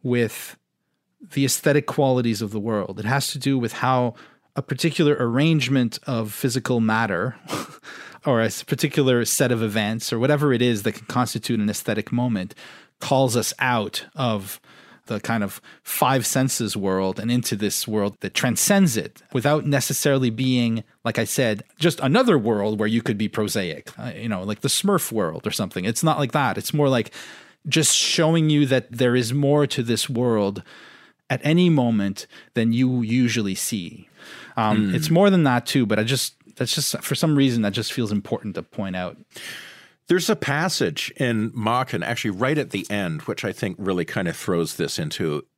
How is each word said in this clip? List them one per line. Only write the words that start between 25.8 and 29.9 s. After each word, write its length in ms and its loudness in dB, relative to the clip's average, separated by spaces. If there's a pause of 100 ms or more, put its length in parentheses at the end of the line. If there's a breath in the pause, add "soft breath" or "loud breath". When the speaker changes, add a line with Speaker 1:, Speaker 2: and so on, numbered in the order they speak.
Speaker 1:
It's 180 -2
not 160 2
like 140 -2
that. 260 0
It's 160 -8
more 140 4
like 220 0 (560 loud breath)
just 280 2
showing 540 2
you 180 4
that 240 0
there 240 2
is 180 0
more 340 4
to 140 -2
this 280 0